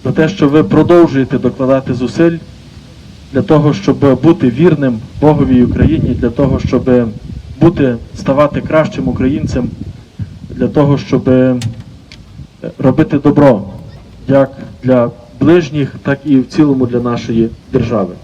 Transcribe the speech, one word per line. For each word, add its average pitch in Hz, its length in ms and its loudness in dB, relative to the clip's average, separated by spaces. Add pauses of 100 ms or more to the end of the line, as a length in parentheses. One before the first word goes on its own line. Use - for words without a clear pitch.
за - 80 -4
те, 156 180 2
що 147 200 0
ви 156 140 4
продовжуєте 147 720 2
докладати 127 560 -2
зусиль 165 440 -2 (960)
для 139 80 0
того, 147 320 2
щоб 131 480 0
бути 160 280 2
вірним 135 500 0 (220)
Богові 143 360 2
і 123 60 4
Україні, - 460 0
для 120 200 -2
того, 131 300 0
щоб - 300 -2 (720)
бути, 143 340 2 (200)
ставати 143 460 0
кращим 156 460 -2
українцем, 131 640 -4 (800)
для 123 180 -4
того, 143 300 2
щоб, 127 320 -2
е, 127 260 2 (1200)
робити 143 420 2
добро, 139 420 4 (680)
як 135 240 2 (320)
для 123 280 2 (280)
ближніх, 151 640 0
так 139 220 -2
і 139 140 4
в 120 80 -2
цілому 139 400 2
для 120 120 -2
нашої 117 500 -2 (220)
держави. 110 420 -2 (100)